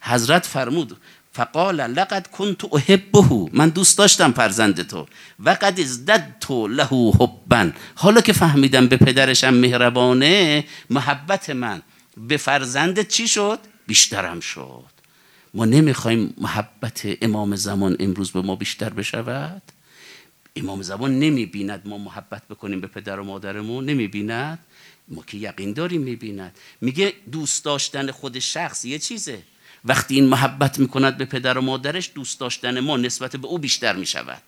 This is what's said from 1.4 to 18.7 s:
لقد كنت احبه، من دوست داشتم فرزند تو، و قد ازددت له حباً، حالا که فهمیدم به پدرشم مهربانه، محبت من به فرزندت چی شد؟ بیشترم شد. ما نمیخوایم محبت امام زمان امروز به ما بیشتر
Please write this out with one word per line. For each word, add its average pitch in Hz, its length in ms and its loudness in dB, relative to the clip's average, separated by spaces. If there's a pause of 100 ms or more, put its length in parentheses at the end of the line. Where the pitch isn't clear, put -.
لقد 175 500 -4
كنت 196 420 -6
احبه، 151 800 4
من 156 160 6
دوست 170 280 2
داشتم 190 340 6
فرزند 104 560 2
تو، 82 180 -10 (340)
و 113 100 0
قد 190 300 2
ازددت 139 720 -2
له 127 360 0 (320)
حباً، 113 520 2 (240)
حالا 202 260 6
که 208 120 4
فهمیدم 135 540 6
به 123 100 4
پدرشم 131 560 4
مهربانه، 127 1120 4 (240)
محبت 143 600 -2
من 120 320 -6 (360)
به 117 200 -4
فرزندت 143 680 -2
چی 226 200 -2
شد؟ 208 320 0 (280)
بیشترم 95 520 0
شد. 65 440 -14 (680)
ما 110 120 0
نمیخوایم 117 720 2
محبت - 640 -6 (200)
امام 104 340 -2
زمان 98 440 -2
امروز 95 320 -4
به 92 100 -4
ما 95 140 -4
بیشتر 98 340 -8